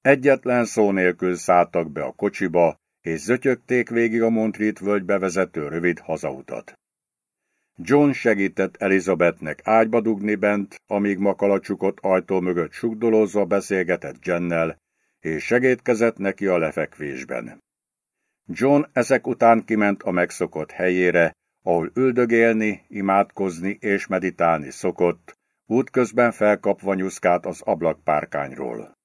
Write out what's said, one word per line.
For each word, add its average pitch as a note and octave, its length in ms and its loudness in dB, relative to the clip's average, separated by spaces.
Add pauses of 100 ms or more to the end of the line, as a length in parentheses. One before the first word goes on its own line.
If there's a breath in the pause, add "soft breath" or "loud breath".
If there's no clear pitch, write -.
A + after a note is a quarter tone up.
Egyetlen C3 640 2
szó G#2 260 0
nélkül F2+ 440 0
szálltak F2 560 0
be D2 120 -6
a C2 80 -6
kocsiba, F2 680 0 (220)
és E2 180 -6
zötyögték B2 720 -2
végig A#2 320 0
a A2+ 80 2
Montreat A2 500 -2
völgybe G2 400 -2
vezető F2 480 -4
rövid E2+ 320 -2
hazautat. C#2 760 -8 (1000)
John C#3+ 360 4
segített G2 680 -2
Elizabethnek F2 840 0
ágyba A2+ 380 2
dugni G#2+ 340 -2
bent, G2+ 520 -2
amíg G2+ 300 0
makalacsukott G2 840 0
ajtó F#2+ 400 0
mögött F2 320 -2
sugdolózva A2 760 0
beszélgetett F2 800 -2
Jennel, E2+ 520 -2 (420)
és D#2+ 240 -6
segédkezett A#2+ 760 0
neki G2 300 -4
a F2+ 100 2
lefekvésben. C2+ 1000 -6 (880)
John C#3 360 0 (100)
ezek B2 340 0
után A#2 380 4
kiment G#2 380 0
a F#2+ 80 -4
megszokott F2 600 -4
helyére, F2+ 600 2 (320)
ahol E2+ 300 0
üldögélni, A#2 920 2
imádkozni G2 920 -2
és G2+ 280 -4
meditálni E2+ 600 -2
szokott, - 680 -4 (280)
útközben A#2+ 680 0
felkapva G2+ 640 0
nyuszkát F#2 520 0
az F2+ 160 -8
ablakpárkányról. D2 1300 -4 (140)